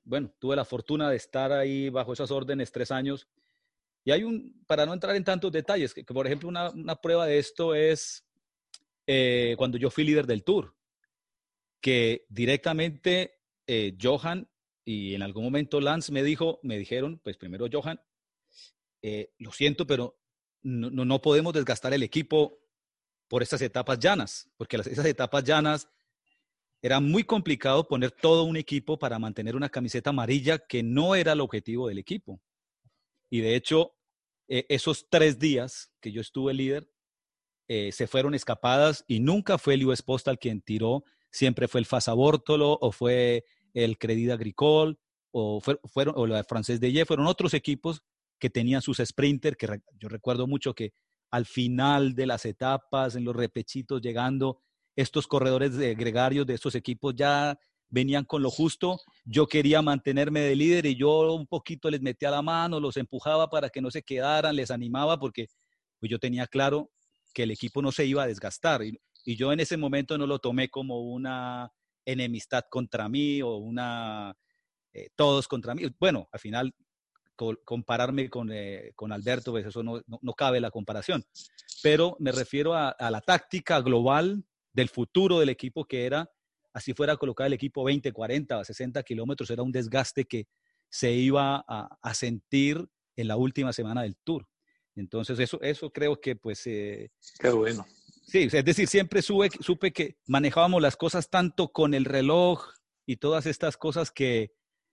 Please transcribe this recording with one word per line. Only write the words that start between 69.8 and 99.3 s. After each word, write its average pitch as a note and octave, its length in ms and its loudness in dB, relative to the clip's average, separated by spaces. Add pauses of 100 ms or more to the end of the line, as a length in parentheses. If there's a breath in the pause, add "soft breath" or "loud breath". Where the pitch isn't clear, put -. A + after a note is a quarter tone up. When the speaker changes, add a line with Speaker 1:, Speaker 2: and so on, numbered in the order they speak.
Speaker 1:
no C#3+ 120 -2
lo C#3 100 -2
tomé B2+ 300 -2
como C3 320 -8
una B2 720 -8 (340)
enemistad B2 640 -2
contra A#2 380 -4
mí C#3+ 340 0
o A#2 140 -4
una, A2+ 800 -8 (560)
eh, F#2+ 240 -16
todos C#3 320 2
contra A#2+ 260 -6
mí. F3 100 -6 (140)
Bueno, D3 320 0
al A2+ 80 -16
final, A#2+ 340 -6 (600)
co-, A2+ 300 -6
compararme B2 680 -2
con, A#2 220 -8
eh, G2+ 420 -12
con A2 160 -12
Alberto, A2 400 -4
pues A2 160 -4
eso A2 160 -8
no, A#2 240 -8
no, A2+ 160 -16
no B2 120 -6
cabe B2+ 260 2
la A2+ 100 -4
comparación. G#2+ 540 -6 (580 loud breath)
Pero D#3 380 4
me C3+ 100 0
refiero C#3 440 -2
a, D3 160 0
a A#2 200 -4
la A2 100 -2
táctica F3 600 2
global C3+ 640 4 (280)
del B2+ 160 2
futuro F3+ 500 2
del C#3+ 120 6
equipo C3 340 -6
que B2 200 -4
era, C#3+ 260 -2 (420)
así B2+ 220 -8
fuera D3 180 2
a D3 40 2
colocar C3+ 300 -4
el C#3 60 2
equipo C3+ 320 -4
veinte, C#3 280 0
cuarenta, A2+ 520 -4
sesenta B2+ 400 -8
kilómetros, A#2+ 460 -6
era A#2 120 -4
un C3 80 -2
desgaste B2+ 540 -2
que A2 240 -8 (420)
se A#2+ 220 0
iba C#3 540 2
a, G#2+ 360 -10
a A#2+ 120 -6
sentir C#3 720 0 (300)
en A2+ 140 -4
la G#2+ 80 -2
última C3 360 0
semana A2+ 300 -4
del G2+ 220 -6
Tour. D#3+ 240 -6 (480)
Entonces, A2 420 -6
eso, B2+ 240 0
eso D3 300 -4
creo D3 280 0
que, C3 140 -4
pues, G#2+ 320 -10
eh, G#2 460 -8 (260)
Speaker 2:
Qué B2+ 120 2
bueno. A2 360 0 (400)
Speaker 1:
sí, F3+ 260 4
es C#3 120 2
decir, E3+ 240 2
siempre G3 340 2
sube, G3+ 260 2 (120)